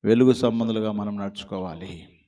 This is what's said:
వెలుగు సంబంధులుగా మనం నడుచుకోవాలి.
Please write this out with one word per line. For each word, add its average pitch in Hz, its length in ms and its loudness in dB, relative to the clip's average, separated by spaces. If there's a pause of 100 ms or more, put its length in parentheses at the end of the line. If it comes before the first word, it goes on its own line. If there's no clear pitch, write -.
వెలుగు 120 280 6
సంబంధులుగా 113 580 0
మనం 104 260 -6
నడుచుకోవాలి. 90 920 -10 (180)